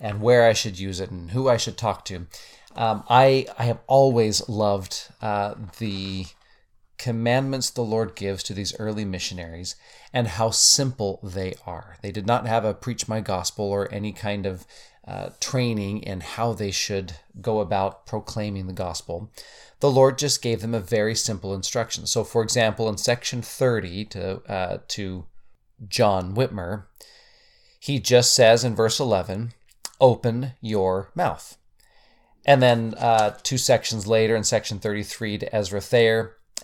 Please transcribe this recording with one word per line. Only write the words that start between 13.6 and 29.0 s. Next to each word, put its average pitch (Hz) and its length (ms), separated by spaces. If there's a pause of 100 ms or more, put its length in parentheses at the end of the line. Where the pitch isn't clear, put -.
or 101 260
any 104 200
kind 101 320
of, 95 220 (400)
uh, 95 220 (100)
training 107 640
in 95 180
how 113 320
they 101 200
should 95 400 (280)
go 110 200
about 98 460
proclaiming 104 600
the 95 60
gospel. 90 580 (480)
The 143 120
Lord 131 260
just 143 240
gave 113 220
them 113 120
a 113 60
very 110 340
simple 98 400
instruction. - 520
So, 110 180
for 117 180
example, 110 460
in 104 80
section 120 460
thirty 107 640
to, 95 440
uh, 92 280 (100)
to 92 380 (600)
John 95 480
Whitmer, 104 520 (920)
he 139 220
just 123 340
says 117 300
in 117 100
verse 110 240
eleven, 107 540 (480)